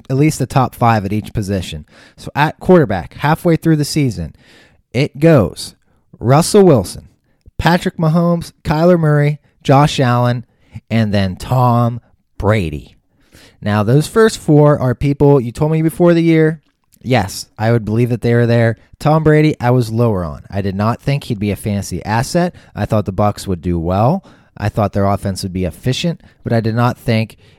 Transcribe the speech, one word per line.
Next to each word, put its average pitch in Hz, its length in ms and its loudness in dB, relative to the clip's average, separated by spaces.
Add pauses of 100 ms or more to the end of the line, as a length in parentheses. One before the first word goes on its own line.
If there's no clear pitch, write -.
(120)
at 135 40 -4
least 151 220 0
the 135 80 -2
top 127 300 -2
five 113 300 0
at 95 60 -4
each 107 220 -6
position. 92 540 -6 (300)
So - 180 -16
at 147 240 -2
quarterback, 113 560 2
halfway 160 400 0
through 160 220 0
the 147 60 -2
season, 107 520 -4 (580)
it 135 240 -4
goes 143 580 2 (440)
Russell 156 440 4
Wilson, 139 460 2 (480)
Patrick 175 400 0
Mahomes, 170 560 0 (100)
Kyler 170 360 2
Murray, 147 400 0 (240)
Josh 147 360 4
Allen, 123 460 0 (420)
and 110 240 0
then 95 240 -2
Tom 120 640 0 (380)
Brady. 85 580 -2 (640)
Now, 104 220 0
those 131 240 2
first 220 320 0
four 147 400 4
are 127 160 -2
people 143 480 2
you 117 100 -6
told 151 200 -4
me 160 100 -2
before 170 320 2
the 165 80 2
year. 160 400 2 (420)
Yes, 107 540 -4
I 110 140 0
would 117 120 0
believe 113 260 -2
that 120 120 -4
they 120 140 0
were 120 100 2
there. 117 320 0 (220)
Tom 156 240 0
Brady, 151 360 2
I 123 120 0
was 123 200 0
lower 110 320 0
on. 76 280 -12
I 98 100 -6
did 95 140 -4
not 107 260 -2
think 143 220 -4
he'd 113 160 -8
be 104 100 -2
a 95 60 -2
fantasy 101 500 -6
asset. 170 480 -2 (220)
I 104 100 -4
thought 104 200 -2
the 104 60 -6
Bucs 104 360 -4
would 92 120 -4
do 87 200 -4
well. 104 440 0 (320)
I 107 140 -4
thought 104 240 -2
their 98 140 0
offense 98 340 -4
would 98 100 -8
be 90 140 -4
efficient, 131 560 -6 (220)
but 117 100 -4
I 117 60 2
did 110 160 -4
not 120 240 0
think 110 380 -4 (220)